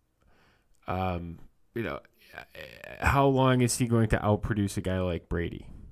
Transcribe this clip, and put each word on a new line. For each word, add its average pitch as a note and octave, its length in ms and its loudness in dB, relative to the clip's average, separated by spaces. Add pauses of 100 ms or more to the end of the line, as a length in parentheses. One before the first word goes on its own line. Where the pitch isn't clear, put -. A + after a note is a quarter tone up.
(880)
um, F2 500 -4 (380)
you A2+ 80 -4
know, C#2+ 160 -6 (1000)
how C#3 280 4
long C3 340 4
is A#2+ 180 2
he B2+ 80 2
going A2+ 220 4
to - 100 4
outproduce G#2 580 0
a G2+ 40 -2
guy F#2 180 -2
like F2+ 300 -4
Brady? E2+ 400 -4 (240)